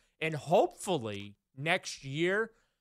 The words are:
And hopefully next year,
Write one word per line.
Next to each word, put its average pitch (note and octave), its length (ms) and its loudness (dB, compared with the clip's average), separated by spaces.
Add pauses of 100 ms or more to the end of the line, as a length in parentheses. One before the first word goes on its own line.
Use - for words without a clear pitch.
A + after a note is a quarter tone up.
(220)
And D#3+ 140 -2
hopefully C3 1000 0 (220)
next E3 460 -4
year, F3 480 -2 (300)